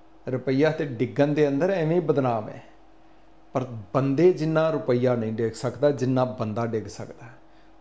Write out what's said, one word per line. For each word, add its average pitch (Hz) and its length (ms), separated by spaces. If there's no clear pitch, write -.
ਰੁਪਈਆ 135 420
ਤੇ 156 160
ਡਿੱਗਣ 127 420
ਦੇ 151 200
ਅੰਦਰ 143 220
ਐਵੇਂ 170 260
ਹੀ 175 100
ਬਦਨਾਮ 127 440
ਹੈ, - 140
ਪਰ 123 140
ਬੰਦੇ 139 400
ਜਿੰਨਾ 160 360
ਰੁਪਈਆ 127 460
ਨਹੀਂ 110 180
ਡਿੱਗ 113 180
ਸਕਦਾ, 127 400
ਜਿੰਨਾ 127 340
ਬੰਦਾ 117 400
ਡਿੱਗ 110 200
ਸਕਦਾ। - 400